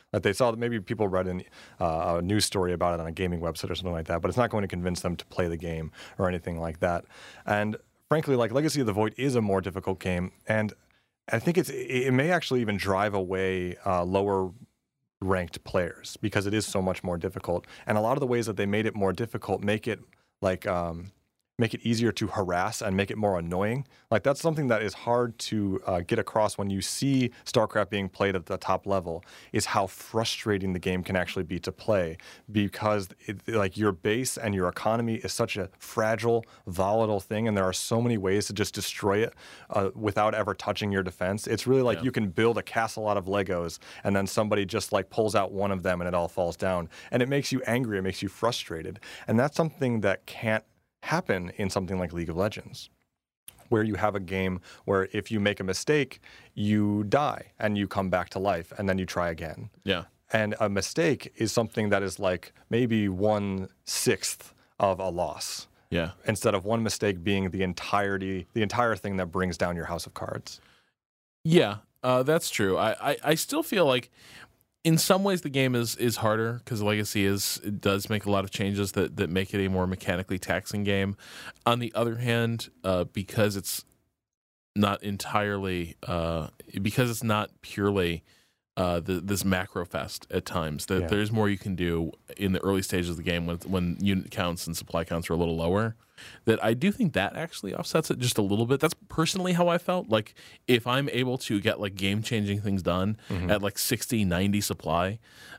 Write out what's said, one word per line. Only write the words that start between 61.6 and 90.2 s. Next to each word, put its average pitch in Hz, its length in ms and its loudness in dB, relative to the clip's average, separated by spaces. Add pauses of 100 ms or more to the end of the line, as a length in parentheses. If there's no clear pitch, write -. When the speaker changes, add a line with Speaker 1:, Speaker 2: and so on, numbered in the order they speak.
Speaker 1:
that 98 120 4
is, 95 160 -4
like, 92 340 -2 (160)
maybe 113 400 2
one-sixth 98 1500 0 (260)
of 95 180 4
a 95 100 -2
loss. 85 600 -4 (200)
Speaker 2:
Yeah. 85 220 0 (160)
Speaker 1:
Instead 107 280 2
of 92 100 -2
one 113 180 0
mistake 101 400 -2
being 95 280 0
the 95 120 -2
entirety, 95 880 -2
the 113 100 0
entire 113 340 2
thing 98 220 -4
that 92 80 0
brings 90 300 0
down 87 200 0
your 80 100 -6
house 85 180 -6
of - 100 -14
cards. - 460 -10 (840)
Speaker 2:
Yeah, 143 320 6 (260)
uh, 127 220 4
that's 160 260 2
true. 95 260 2
I, 107 360 2
I, - 120 -2
I 151 120 4
still 311 260 -2
feel 190 240 2
like 127 240 2 (760)
in 165 120 6
some 190 280 4
ways 190 180 2
the 147 80 -6
game 131 240 2
is, 117 220 0
is 113 200 0
harder 113 480 0
'cause 110 160 -4
Legacy 104 440 2
is, 98 400 0
it 101 160 -4
does 98 280 2
make 104 180 -2
a 101 40 2
lot 98 140 2
of 95 60 -10
changes 98 420 -2
that, 92 240 0
that 95 120 0
make 95 240 -2
it 98 120 0
a 95 40 0
more 92 180 2
mechanically 92 520 -2
taxing 98 460 -2
game. 98 320 0 (500)
On 120 120 4
the 120 160 -6
other 117 220 0
hand, 117 540 0 (140)
uh, 92 200 2
because 101 520 0
it's - 280 -6 (920)
not 101 260 2
entirely, 98 920 -2 (100)
uh, 82 420 -2 (320)
because 120 300 2
it's 113 140 -4
not 107 260 0 (100)
purely, 95 640 0 (540)
uh, 87 240 0
the, 92 140 -2
this 90 300 -2
macro 92 400 0
fest - 460 -8